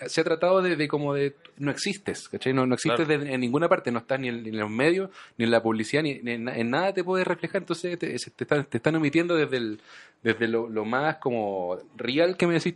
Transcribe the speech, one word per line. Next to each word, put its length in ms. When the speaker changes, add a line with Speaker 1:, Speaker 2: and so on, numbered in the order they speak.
Speaker 1:
se 120
ha 40
tratado 360
de, 140
de 140
como 260
de 220
no 120
existes, 580
¿cachai? 240
No, 140
no 80
existes 320
Speaker 2:
Claro. 180
Speaker 1:
de, 80
en 80
ninguna 280
parte, 240
no 80
estás 180
ni 100
en, 140
ni 60
en 100
los 120
medios, 400
ni 80
en 80
la 100
publicidad, 400
ni, 160
ni 140
en, 120
na-, 120
en 140
nada 220
te 120
puedes 240
reflejar, 340
entonces 340
te, 220
se, 140
te 100
están, 220
te 140
están 180
omitiendo 400
desde 200
el, 240
desde 240
lo, 200
lo 160
más 340
como 600
real 400
que 120
me 60
decís 220